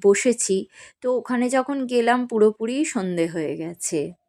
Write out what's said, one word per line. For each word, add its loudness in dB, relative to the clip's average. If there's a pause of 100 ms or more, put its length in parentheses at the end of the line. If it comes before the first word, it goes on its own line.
বসেছি। 2 (340)
তো -2
ওখানে -2
যখন -2
গেলাম, 2
পুরোপুরি 2
সন্ধে -2
হয়ে -4
গেছে। -6 (160)